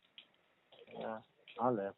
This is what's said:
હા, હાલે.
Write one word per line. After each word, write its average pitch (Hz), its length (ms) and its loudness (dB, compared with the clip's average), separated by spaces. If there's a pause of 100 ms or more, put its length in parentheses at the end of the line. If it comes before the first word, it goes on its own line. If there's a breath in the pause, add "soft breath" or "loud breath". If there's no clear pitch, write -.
(960)
હા, 113 220 -4 (380)
હાલે. 110 420 4